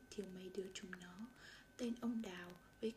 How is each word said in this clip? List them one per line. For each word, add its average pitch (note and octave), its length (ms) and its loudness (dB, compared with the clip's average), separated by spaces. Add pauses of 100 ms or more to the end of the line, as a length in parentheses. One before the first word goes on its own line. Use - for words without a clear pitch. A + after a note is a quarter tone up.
(100)
thiếu G3 240 0
mấy F#3 160 -4
đứa F#3 240 0
chúng F#3 160 -4 (100)
nó, F3+ 260 -6 (500)
tên A#3+ 240 4
ông A#3 220 6
Đào F3+ 300 -2 (280)
với A3+ 160 6